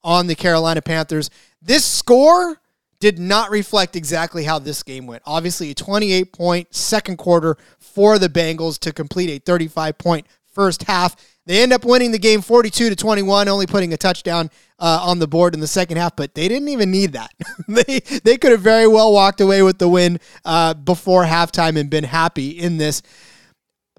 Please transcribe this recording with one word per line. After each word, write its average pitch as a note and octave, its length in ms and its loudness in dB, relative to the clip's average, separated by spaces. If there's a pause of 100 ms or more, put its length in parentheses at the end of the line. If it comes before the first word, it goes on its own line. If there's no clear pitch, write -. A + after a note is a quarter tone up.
on F3 240 0
the D#3+ 80 -4
Carolina E3 460 0
Panthers. D#3+ 480 -6 (320)
This B3 240 0
score D#4+ 760 2 (400)
did G3+ 180 0
not G3 320 -2
reflect G3+ 460 -2
exactly E3 480 -6
how D#3 160 -4
this C#3 240 -12
game C3 240 -16
went. A#2 180 -18
Obviously, E3 460 -6
a - 20 -12
twenty-eight G3 600 -4
point F3 420 -4
second G3+ 400 -4
quarter E3 400 0 (240)
for G#3 400 4
the F#3 80 0
Bengals D#3+ 520 -4
to E3 120 -6
complete E3 380 -6
a C#3+ 100 -8
thirty-five D#3+ 580 -2
point F3 300 -2 (260)
first F#3+ 300 -2
half. F3+ 320 0 (300)
They F#3+ 180 2
end B3+ 80 4
up B3 140 0
winning B3 260 2
the A3 80 -2
game G#3+ 220 2
forty-two A#3 480 2
to G3 80 -4
twenty-one, G3+ 500 0
only G3 200 -2
putting F3+ 260 -2
a D3 40 -6
touchdown, E3+ 520 -2 (300)
uh, E3 220 2
on F3 180 0
the D#3 100 -2
board E3+ 240 2
in D#3 80 -6
the D3+ 60 -6
second F3 280 -2
half, E3+ 220 -4
but C#3 180 -8
they E3 140 -4
didn't C#4 180 -4
even A3 240 -2
need F#3+ 220 0
that. A2+ 240 -14
<laughs> - 320 -14
They, A#3+ 300 0 (240)
they A#3 140 6
could C4 140 4
have A3+ 100 4
very A3 260 4
well A3 260 6
walked G3 260 2
away G3 240 4
with F#3+ 140 2
the F3+ 100 2
win, F3 320 2 (240)
uh, E3 300 0
before F3+ 500 0
halftime E3 560 0
and C#3+ 100 -4
been D3+ 140 -2
happy D3 460 -4
in E3+ 280 -4
this. D3+ 240 -4 (960)